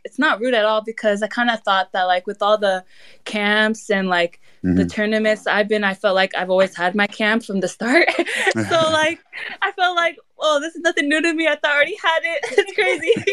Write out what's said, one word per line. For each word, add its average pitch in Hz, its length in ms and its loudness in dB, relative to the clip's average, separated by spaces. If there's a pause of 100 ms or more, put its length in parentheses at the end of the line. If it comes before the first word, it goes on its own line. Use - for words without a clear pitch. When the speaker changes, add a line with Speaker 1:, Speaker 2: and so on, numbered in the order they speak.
Speaker 1:
it's - 140 -10
not 294 220 0
rude 247 120 0
at 214 140 2
all 214 160 0
because 214 400 -2
I 214 60 -4
kinda 240 360 -2
thought 190 280 0
that, 190 100 -2
like, 185 240 0
with 202 160 -6
all 208 160 4
the 190 260 -2 (400)
camps 214 680 0
and, 196 180 0
like, 175 320 0 (220)
the - 80 -2
Speaker 2:
Mm-hmm. 180 180 2
Speaker 1:
tournaments 214 580 0
I've 202 220 0
been, 214 160 0
I 196 100 2
felt 190 200 0
like 190 200 2
I've 180 160 -6
always 190 240 2
had 180 200 -2
my 208 120 2
camp 220 380 -2
from 196 160 -4
the 185 80 -2
start. 262 440 2
<laughs> - 60 -2 (360)
So, 113 60 0
Speaker 2:
<laughs> 320 320 0
Speaker 1:
like, 311 280 0 (420)
I 392 100 -2
felt 359 240 0
like, 339 220 -2 (200)
"Oh, 302 220 2
this 320 160 -8
is 320 60 -12
nothing 330 260 0
new 311 140 2
to 339 120 2
me. 320 140 0
I 294 80 2
thought 302 140 -2
I 294 60 2
already 294 260 2
had 330 220 2
it." 339 200 -4
<laughs> - 140 0
It's 392 160 0
crazy. 370 380 0 (200)